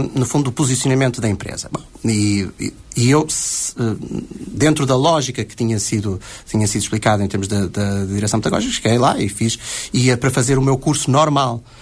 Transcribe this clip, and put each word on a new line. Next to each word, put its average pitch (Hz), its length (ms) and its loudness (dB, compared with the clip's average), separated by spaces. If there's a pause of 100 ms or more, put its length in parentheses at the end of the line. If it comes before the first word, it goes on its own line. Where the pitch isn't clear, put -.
(160)
no 127 100 2
fundo, 143 220 0
o 120 60 -4
posicionamento 131 640 2
da 113 80 0
empresa. - 420 -4
Bom, - 120 -8 (240)
e, 104 420 2 (100)
e, - 160 -6 (220)
e 123 160 4
eu, 151 180 4
se, - 480 -4
eh, 113 180 -2 (520)
dentro 147 380 2
da 127 100 2
lógica 135 480 2
que - 100 -12
tinha 113 260 0
sido, 101 380 -2 (280)
tinha 107 200 0
sido 104 160 0
explicada 107 400 2
em 98 60 0
termos 98 220 -4
da, 101 180 0
da 101 380 -2
direção 101 340 0
pedagógica, 226 340 -2
cheguei 113 240 2
lá 143 220 2
e 104 80 -2
fiz, 113 320 -2 (340)
ia 123 220 4
para 131 160 0
fazer 131 260 2
o 131 40 2
meu 135 160 2
curso - 340 0
normal. 139 500 2 (200)